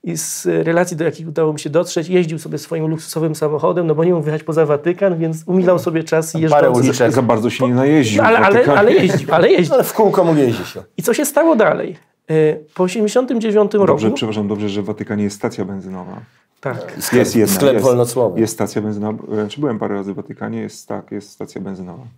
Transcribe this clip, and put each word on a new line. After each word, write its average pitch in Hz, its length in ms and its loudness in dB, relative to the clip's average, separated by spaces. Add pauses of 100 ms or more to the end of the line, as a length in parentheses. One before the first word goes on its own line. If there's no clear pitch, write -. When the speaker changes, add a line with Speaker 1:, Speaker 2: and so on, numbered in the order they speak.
Speaker 1:
i 165 140 -6
z - 280 -10
relacji, 170 520 0
do 175 60 -4
jakich 160 240 -4
udało 156 260 -2
mi 143 60 -8
się 156 100 -8
dotrzeć, 175 400 -2
jeździł 170 300 0
sobie 156 180 -8
swoim 156 300 -4
luksusowym 160 480 -4
samochodem, 156 520 -2
no 156 80 2
bo 160 80 0
nie 180 100 4
mógł 160 100 0
wyjechać 156 200 -4
poza 160 220 2
Watykan, 170 520 0
więc 160 280 -4
umilał 180 340 2
sobie 160 240 -2
czas 160 280 -2
Speaker 2:
Tam 160 100 -2
Speaker 1:
jeżdżąc 147 200 4
Speaker 2:
parę 131 120 4
uliczek. 123 380 2
Speaker 3:
Za 131 100 2
bardzo 117 280 0
się 123 180 -2
nie 123 80 0
najeździł 135 460 4
Speaker 1:
No, - 60 4
ale, 226 120 4
Speaker 3:
w - 40 4
Speaker 1:
ale, 202 120 4
Speaker 3:
Watykanie. 220 240 4
Speaker 1:
ale 233 140 6
jeździł, 180 400 2
ale 175 180 4
jeździł. 185 220 4
Speaker 2:
Ale 247 100 4
w - 100 -4
kółko 202 300 2
mógł 160 160 2
jeździć, 110 380 -2
o. 90 60 -14 (140)
Speaker 1:
I 170 60 -8
co 233 100 0
się 294 120 -2
stało 311 300 2
dalej? 185 400 0 (360)
Y, 156 320 2 (100)
po 180 100 -2
osiemdziesiątym 226 580 0
dziewiątym 208 440 2
Speaker 3:
Dobrze, - 220 2
Speaker 1:
roku 247 80 0
Speaker 3:
przepraszam, 107 320 -4
dobrze, 104 220 -4
że 101 120 -4
w 95 40 -6
Watykanie 104 380 -6
jest 101 120 -4
stacja 113 300 -6
benzynowa. 92 560 -12 (400)
Speaker 1:
Tak. 127 360 -8
Speaker 2:
I - 40 -10
sklep, 123 180 0
Speaker 3:
Jest 101 160 0
jedna, 107 200 4
Speaker 2:
sklep 139 180 4
Speaker 3:
jest. 120 120 2
Speaker 2:
wolnocłowy. 120 540 2
Speaker 3:
Jest 110 140 0
stacja 104 280 -4
benzynowa. 107 420 -6 (100)
Znaczy, 107 260 -6
byłem 123 200 -4
parę 101 160 -4
razy 98 180 -6
w - 20 -8
Watykanie, 110 460 -10
jest, - 260 -14
tak, 98 240 -12
jest 104 180 -12
stacja - 320 -14
benzynowa. 92 420 -14 (140)